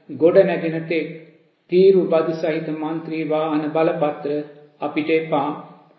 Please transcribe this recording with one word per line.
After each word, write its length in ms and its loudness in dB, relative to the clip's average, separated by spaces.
ගොඩ 280 2
නැගෙන 440 2
තෙක් 240 -2
තීරු 340 6
බදු 280 0
සහිත 380 -4
මන්ත්‍රී 580 -6
වාහන 420 -2
බලපත්‍ර 600 -2
අපිට 340 -4
එපා. 400 0